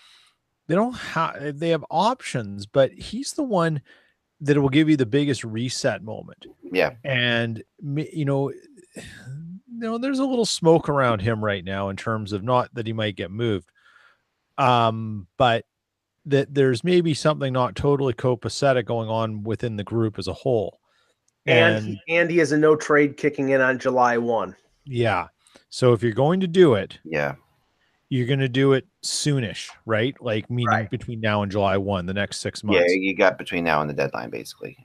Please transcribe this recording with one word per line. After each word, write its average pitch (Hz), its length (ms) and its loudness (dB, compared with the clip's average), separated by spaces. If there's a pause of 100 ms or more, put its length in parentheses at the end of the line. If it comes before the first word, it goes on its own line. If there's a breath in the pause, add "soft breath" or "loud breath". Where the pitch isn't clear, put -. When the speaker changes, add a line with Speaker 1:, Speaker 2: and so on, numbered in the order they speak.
(680 soft breath)
Speaker 1:
they 156 80 -2
don't 233 200 0
ha-, 160 460 -4
they 147 280 -4
have 165 220 0
options, 117 760 -2
but 135 260 2
he's - 420 -10
the 302 100 -4
one 165 360 0 (600 soft breath)
that 143 200 2
will 139 80 2
give 151 200 4
you 156 80 6
the 131 100 2
biggest 139 380 0
reset 113 580 -4
moment. - 440 -14 (160)
Speaker 2:
Yeah. 87 300 0 (120)
Speaker 1:
And, 117 580 -2 (180)
mi-, 147 320 -6
you 160 120 -4
know, 139 260 0
<sighs> - 460 -20
you - 40 -14 (680 loud breath)
know, 233 300 -6
there's 262 200 -2
a 269 60 2
little 254 220 2
smoke 165 420 4
around 131 320 2
him 107 240 0
right 101 200 -2
now 98 260 -4
in 98 60 -6
terms 107 360 -6
of 98 100 -4
not 123 320 0
that 117 120 -8
he 113 60 -6
might 107 240 -4
get 92 140 -8
moved, 104 400 -2 (880 soft breath)
um, 113 680 0 (100)
but 117 280 2 (640)
that 143 280 0
there's 131 300 2
maybe 175 300 2
something 139 380 -2
not 127 240 0
totally 139 360 0
copacetic 127 720 0
going 113 240 -4
on 110 340 -4
within 110 340 -4
the 101 80 -6
group 110 340 -2
as 92 100 -8
a 90 40 -6
whole. 113 480 -2 (680)
Speaker 3:
And 165 300 4
Speaker 1:
And 107 100 -4
Speaker 3:
he, - 140 -8 (160)
and 170 140 2
he 175 80 2
has 147 140 4
a 151 60 2
no 151 180 6
trade 147 400 2
kicking 143 340 -2
in 135 120 4
on 131 160 2
July 123 400 2
one. 113 360 -2 (300)
Speaker 1:
Yeah. 113 440 0 (420 soft breath)
So 127 240 4
if 113 80 0
you're 117 100 0
going 147 280 2
to 190 60 -2
do 170 280 6
it, 95 300 -4
Speaker 2:
Yeah. 73 320 -4 (760)
Speaker 1:
you're 123 160 0
gonna 135 220 0
do 135 260 4
it 127 120 0 (160)
soonish, 131 680 -4 (160)
right? 113 340 0
Like, 110 300 -4
meaning 120 180 0
Speaker 3:
Right. 110 220 -2
Speaker 1:
between 117 300 -8
now 107 220 0
and 101 80 -4
July 98 280 0
one, 98 260 -2
the 92 100 -6
next 101 260 -4
six - 220 -8
Speaker 2:
Yeah, 104 180 4
Speaker 1:
months. 87 120 4
Speaker 2:
you 95 240 0
got 95 220 4
between 87 260 -4
now 80 160 4
and 76 80 -2
the 73 60 -6
deadline, 65 360 -4
basically. - 540 -12